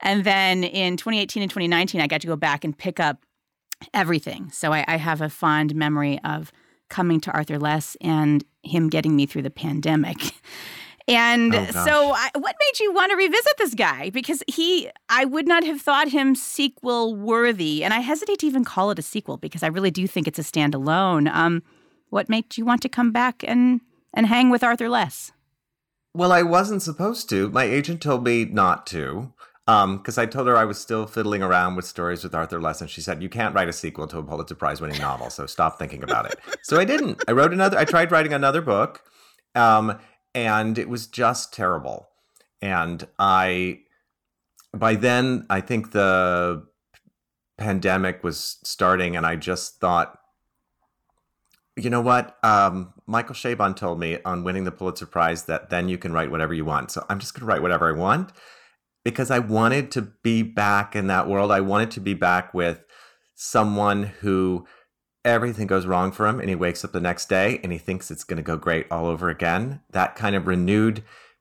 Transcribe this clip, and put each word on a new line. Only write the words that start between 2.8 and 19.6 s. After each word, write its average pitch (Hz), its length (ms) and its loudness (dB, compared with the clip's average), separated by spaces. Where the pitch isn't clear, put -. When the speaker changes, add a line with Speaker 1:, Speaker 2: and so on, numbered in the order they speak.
Speaker 1:
up 151 240 -2
everything. 170 560 -2
So 156 220 -2
I, 151 160 0
I 165 80 0
have 156 240 -2
a 151 100 -4
fond 151 440 0
memory 147 500 0
of 151 260 -6
coming 170 320 2
to 160 120 -8
Arthur 147 260 -2
Less 151 420 -2
and 151 440 2
him 160 260 0
getting 156 280 2
me 139 100 4
through 143 160 -6
the 135 80 -6
pandemic. 151 680 -2
<laughs> - 240 -10
And 233 460 4
Speaker 2:
Oh, 202 120 2
Speaker 1:
so - 60 -6
Speaker 2:
gosh. 254 260 0
Speaker 1:
I, 302 60 -2
what 440 180 -4
made 587 220 0
you 415 120 2
want 381 200 4
to 370 40 2
revisit 392 420 4
this 285 180 0
guy? 160 340 0
Because 262 380 -4
he, 330 420 0
I 254 160 2
would 285 220 -2
not 339 160 4
have 311 180 -4
thought 294 280 2
him 269 260 4
sequel 240 800 -2
worthy. 202 680 0
And 208 100 2
I 233 60 0
hesitate 311 400 -2
to 311 80 0
even 262 160 2
call 196 260 0
it 196 80 -4
a 151 40 -8
sequel - 340 -8
because - 260 -8